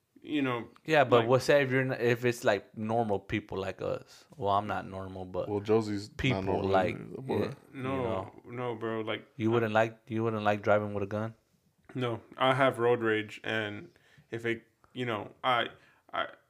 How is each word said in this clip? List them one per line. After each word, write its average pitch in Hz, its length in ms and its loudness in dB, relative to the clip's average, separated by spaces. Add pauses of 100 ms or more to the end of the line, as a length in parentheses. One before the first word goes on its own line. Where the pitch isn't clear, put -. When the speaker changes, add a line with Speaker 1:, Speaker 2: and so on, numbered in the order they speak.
(220)
Speaker 1:
you 147 220 -2
know, 120 220 -2 (200)
Speaker 2:
Yeah, 151 200 4
but 117 160 6
Speaker 1:
like 113 60 2
Speaker 2:
what 127 140 4
say 147 220 4
if 127 80 -2
you're 131 100 2
n-, 131 180 -2
if 120 240 2
it's, 120 200 0
like, 107 340 4
normal 110 400 0
people 95 400 -4
like 95 240 -6
us? - 440 -8 (120)
Well, 101 160 0
I'm 104 140 0
not 92 200 -6
normal, 95 380 -10
but 92 240 -6
Speaker 3:
Well, 104 100 -2
Josie's 104 500 0
not - 80 -20
Speaker 2:
people 120 260 0
Speaker 3:
normal 98 260 0
Speaker 2:
like, 92 260 2
Speaker 3:
either, - 260 -14
but 127 180 -4
Speaker 2:
yeah, 104 80 -2 (260)
Speaker 1:
No, 135 220 -6
Speaker 2:
you 131 80 -4
know. 95 280 -4 (200)
Speaker 1:
no, 123 240 -6
bro. 113 260 -6
Like, 107 240 -6 (120)
Speaker 2:
You 110 120 2
wouldn't 113 240 2
like, 113 240 2 (100)
you 110 160 -4
wouldn't 110 200 -2
like 104 180 2
driving 104 320 2
with 101 100 -4
a 98 40 -6
gun? 107 260 -6 (600)
Speaker 1:
No, 120 240 -4 (180)
I 131 160 4
have 131 240 2
road 117 240 2
rage, 107 420 -2
and 107 440 -6 (420)
if 117 160 -8
it, 117 160 -4 (320)
you 123 140 -6
know, 110 220 -4 (140)
I, 123 260 2 (440)
I, - 120 -4 (240)